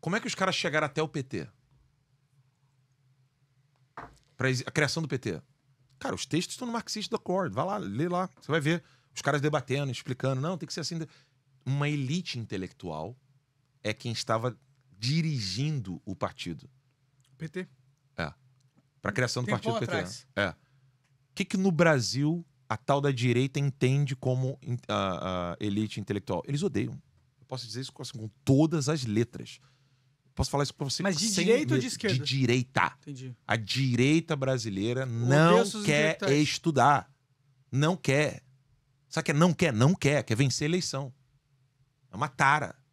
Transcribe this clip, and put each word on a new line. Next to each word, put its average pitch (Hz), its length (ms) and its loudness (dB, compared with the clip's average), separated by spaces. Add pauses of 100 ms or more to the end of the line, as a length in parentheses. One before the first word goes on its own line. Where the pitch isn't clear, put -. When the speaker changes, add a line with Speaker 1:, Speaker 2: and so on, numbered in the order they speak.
Speaker 1:
Como 165 140 -4
é 233 40 0
que 175 80 -8
os 170 80 -6
caras 185 200 0
chegaram 151 320 0
até 147 140 -4
o 160 60 -2
P - 160 -6
T? 92 240 -8 (3000)
Pra 127 140 0
exi-, 131 160 0
a - 60 -10
criação 151 300 0
do 156 60 -4
P 135 100 -4
T. 92 240 -6 (580)
Cara, - 160 -6
os - 100 -8
textos - 300 -4
estão 247 120 -10
no 226 60 -6
Marxist 214 400 -6
Accord. 185 400 -2
Vai 135 120 -2
lá, 202 120 -4
lê 143 320 -4
lá. 180 200 -2 (120)
Você - 100 -8
vai 160 80 2
ver 156 240 0 (320)
os - 60 -10
caras 143 200 2
debatendo, 143 500 -2
explicando. 131 500 -4
Não, 170 160 -4
tem - 100 -12
que - 60 -10
ser 175 80 -6
assim. 160 180 -6 (680)
Uma 143 220 0
elite 147 520 -2
intelectual 95 760 -8 (680)
é 107 120 -2
quem 120 180 -6
estava 113 460 -2 (400)
dirigindo 127 1080 -2
o 95 100 -8
partido. - 540 -8 (680)
Speaker 2:
P 160 100 -10
T? 185 200 -10 (500)
Speaker 1:
É. 82 160 -6 (680)
Pra - 100 -2
criação 123 320 -2
do - 40 -4
Speaker 2:
Tempão 117 120 0 (140)
Speaker 1:
partido - 60 -2
P 120 80 -2
T. - 40 -4
Speaker 2:
atrás. 113 440 -6
Speaker 1:
É. 98 140 0
O 80 60 -12 (800)
que 196 100 -2
que 196 120 -4
no 190 140 2
Brasil 151 760 2 (220)
a 110 80 -2
tal 143 240 2
da 143 120 2
direita 123 480 2
entende 139 560 0
como 131 460 -2
in-, 120 160 -6 (100)
a, 92 680 -2
a - 60 -12
elite 107 400 -2
intelectual? 98 460 -4
Eles 147 180 -4
odeiam. 123 300 -2 (460)
Eu - 80 -20
posso 123 180 -10
dizer 113 160 -10
isso - 120 -12
com, - 80 -16
assim, - 160 -12
com 110 120 -10 (140)
todas 147 460 4
as 151 160 -2
letras. - 540 -2 (760)
Posso 139 140 0
falar 143 140 2
isso 143 100 -4
pra 151 120 -8
você 139 180 -4
Speaker 2:
Mas 196 140 2
de 190 100 0
Speaker 1:
sem 185 180 0
Speaker 2:
direita 233 300 4
ou - 40 4
de 247 60 -2
Speaker 1:
medo. 254 60 -6
Speaker 2:
esquerda? 196 260 -2
Speaker 1:
De 135 60 -2
direita. 127 680 2 (100)
Speaker 2:
Entendi. 131 340 -14 (100)
Speaker 1:
A 107 100 0
direita 131 800 2
brasileira 120 680 -2
Speaker 2:
Odeia 123 120 -6 (120)
Speaker 1:
não 165 380 8
Speaker 2:
seus 208 200 -6
Speaker 1:
quer 156 300 2
Speaker 2:
intelectuais. 143 340 2
Speaker 1:
estudar. 139 640 2 (580)
Não 151 240 2
quer. 143 460 0 (640)
Sabe - 140 -4
o - 40 -4
que 170 60 0
é - 40 2
não 165 180 6
quer? 165 200 2
Não 123 200 6
quer. 143 300 2
Quer 120 120 0
vencer 135 300 2
a 151 40 0
eleição. 143 440 -4 (960)
É - 40 -14
uma 131 120 -2
tara. 139 480 2 (180)